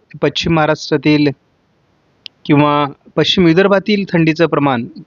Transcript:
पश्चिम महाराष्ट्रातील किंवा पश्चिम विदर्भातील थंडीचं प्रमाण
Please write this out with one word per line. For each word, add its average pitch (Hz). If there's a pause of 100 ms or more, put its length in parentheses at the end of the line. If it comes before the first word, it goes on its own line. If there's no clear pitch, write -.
(220)
पश्चिम 156
महाराष्ट्रातील 151 (1160)
किंवा 147 (280)
पश्चिम 165
विदर्भातील 196 (100)
थंडीचं 160
प्रमाण 143 (220)